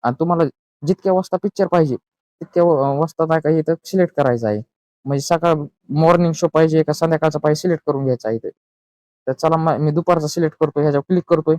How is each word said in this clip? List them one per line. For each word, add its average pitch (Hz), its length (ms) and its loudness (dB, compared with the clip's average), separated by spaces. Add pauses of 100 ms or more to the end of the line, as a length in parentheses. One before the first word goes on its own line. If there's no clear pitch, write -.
आणि 123 180 -2
तुम्हाला 170 240 0 (420)
जितक्या 185 260 -2
वाजता 185 240 -2
पिक्चर 196 300 -4
पाहिजे 160 300 0 (440)
तितक्या 175 240 0
व-, 139 360 0
वाजता 160 260 -2
नाही 160 140 2
का 151 100 -2
इथं 160 240 0 (100)
सिलेक्ट 180 320 -2
करायचं 120 320 0
आहे. 104 140 -2 (420)
म्हणजे 139 160 -2
सकाळ 165 340 0 (340)
मॉर्निंग 165 440 4
शो 160 160 -2
पाहिजे 160 340 2
का 151 100 -2
संध्याकाळचा 156 460 0
पाहिजे 151 220 0
सिलेक्ट 175 260 -2
करून 139 180 -2
घ्यायचा 123 240 -2
आहे 113 80 -2
इथे. 113 140 -8 (760)
तर 131 60 -4
चला 160 240 0
म-, 160 200 0
मी 151 140 0
दुपारचा 165 360 0
सिलेक्ट 156 340 -2
करतोय, 147 220 0
ह्याच्यावर 147 300 0
क्लिक 180 160 0
करतोय. 160 300 2